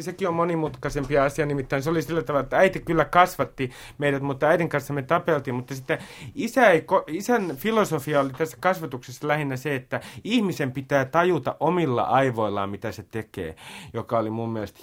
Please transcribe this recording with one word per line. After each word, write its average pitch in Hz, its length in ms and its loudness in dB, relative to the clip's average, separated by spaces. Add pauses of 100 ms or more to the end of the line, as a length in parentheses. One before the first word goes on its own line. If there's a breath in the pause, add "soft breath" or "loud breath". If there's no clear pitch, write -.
sekin 180 280 -6
on 170 60 0
monimutkaisempi 147 840 0
asia, 143 280 2
nimittäin 139 360 -2
se 156 80 -2
oli 170 120 0
sillä 160 200 -2
tavalla, 143 200 0
että 131 160 0
äiti 190 220 4
kyllä 160 240 2
kasvatti 147 680 2 (280 loud breath)
meidät, 139 240 0
mutta 139 240 0
äidin 165 220 4
kanssa 143 240 -4
me 143 100 -4
tapeltiin, 147 520 0
mutta 127 200 -6
sitten 135 240 -4 (360 loud breath)
isä 220 360 4
ei 165 100 6
ko-, 180 260 0
isän 190 500 0
filosofia 151 640 2
oli 135 180 0
tässä 160 220 -4
kasvatuksessa 147 680 -2
lähinnä 147 280 0
se, 143 180 -4
että 131 260 -6 (240 loud breath)
ihmisen 180 480 0
pitää 135 320 0
tajuta 165 560 2
omilla 147 420 2
aivoillaan, 110 680 2
mitä 101 220 -6
se 104 100 -12
tekee, 92 540 -10 (360 loud breath)
joka 117 260 -2
oli 110 120 0
mun 113 200 -4
mielestä 110 320 -8